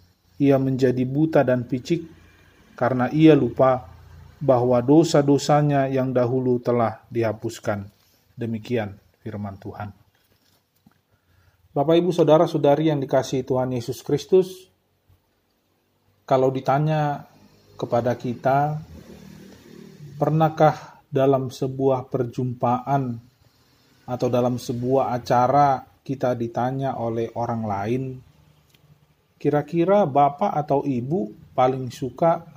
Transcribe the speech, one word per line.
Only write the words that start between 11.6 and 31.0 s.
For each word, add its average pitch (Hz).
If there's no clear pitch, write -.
Bapak, 160
Ibu, 175
Saudara-saudari 156
yang 147
dikasihi 131
Tuhan 127
Yesus 120
Kristus, 185
kalau 131
ditanya 143
kepada 120
kita, 139
pernahkah 156
dalam 135
sebuah 135
perjumpaan 127
atau 123
dalam 123
sebuah 123
acara 131
kita 131
ditanya 123
oleh 117
orang 117
lain, 107
"Kira-kira 165
Bapak 143
atau 139
Ibu 143